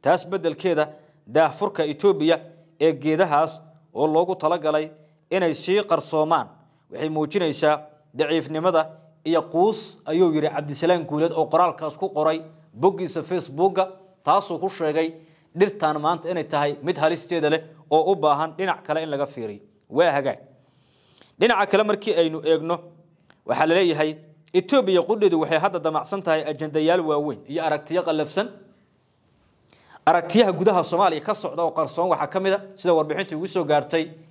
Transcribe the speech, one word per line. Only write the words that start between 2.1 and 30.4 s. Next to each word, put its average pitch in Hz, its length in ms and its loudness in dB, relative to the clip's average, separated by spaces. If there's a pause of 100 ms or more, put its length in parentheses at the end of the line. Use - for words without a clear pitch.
ee 156 140 4
geedahaas 156 680 0 (320)
oo 139 140 0
loogu 170 280 0
talagalay 156 560 -2 (400)
inay 175 220 0
sii 196 300 0
qarsoomaan 156 640 0 (440)
waxay 156 180 -6
muujinaysaa 156 680 0 (380)
daciifnimada 156 760 0 (360)
iyo 160 160 2
quus, 196 640 0
ayuu 165 280 2
yidhi 151 160 0
Cabdisalaan 151 560 0
Guuleed 151 260 0
oo 160 200 0
qoraalkaas 160 460 0
ku 196 120 -4
qoray 160 320 0 (320)
boggiisa 170 500 0
Facebook-ga, 175 600 -2 (380)
taasoo 175 360 0
ku 190 100 -4
sheegay 160 440 -2 (420)
dhirtaan 165 460 0
maanta 160 300 -2
inay 165 160 -4
tahay 147 360 -2
mid 175 140 -4
halisteeda 160 520 0
leh 160 120 2 (300)
oo 160 200 4
u 196 40 4
baahan 151 420 0
dhinac 180 260 -4
kale 156 200 -2
in 160 60 -8
laga 143 160 -2
fiiriyo. 110 340 -12 (300)
Waa 160 220 4
hagaag. 139 280 -2 (1000)
Dhinaca 208 280 2
kale 202 160 2
markii 208 320 -2
aynu 160 300 0
eegno, 165 340 0 (680)
waxaa 131 220 0
la 165 80 4
leeyahay 156 400 0 (380)
Ethiopia 190 500 2
qudheedu 196 380 2
waxay 156 180 2
hadda 180 200 0
damacsan 156 440 -4
tahay 160 240 0
ajandayaal 156 540 0
waaweyn 147 460 -2
iyo 156 160 -6
aragtiyo 156 400 -2
qallafsan. 160 440 -2 (1600)
Aragtiyaha 180 460 4